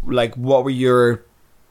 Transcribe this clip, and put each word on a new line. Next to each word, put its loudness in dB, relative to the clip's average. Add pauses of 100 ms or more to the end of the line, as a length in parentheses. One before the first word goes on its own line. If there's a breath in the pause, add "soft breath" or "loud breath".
like, -2
what 0
were -4
your 2 (500)